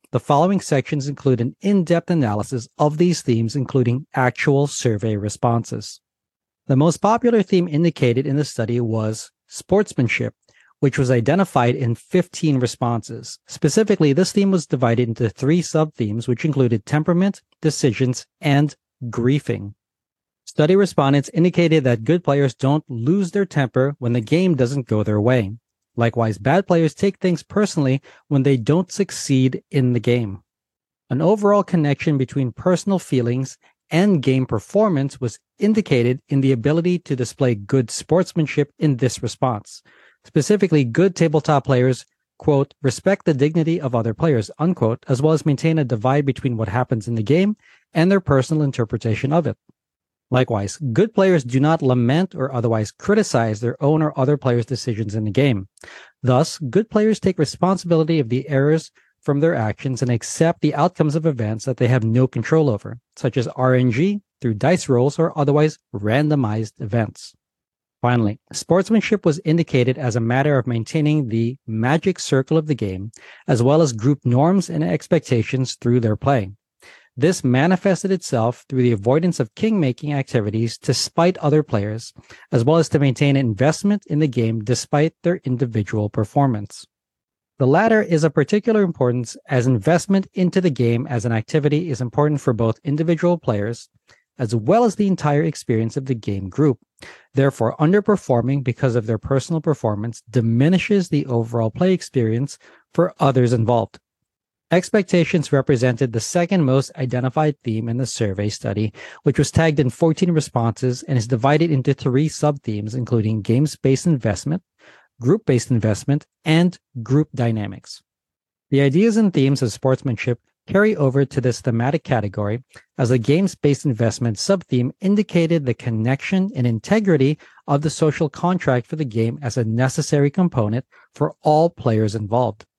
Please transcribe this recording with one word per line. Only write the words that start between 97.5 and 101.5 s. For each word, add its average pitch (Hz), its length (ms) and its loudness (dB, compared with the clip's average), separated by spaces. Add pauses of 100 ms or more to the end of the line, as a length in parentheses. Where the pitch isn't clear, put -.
underperforming 147 840 0
because 120 320 -2
of 107 120 -2
their 113 100 -2
personal 135 420 -4
performance 113 720 -4
diminishes 143 800 2
the 147 160 -2
overall 117 460 -2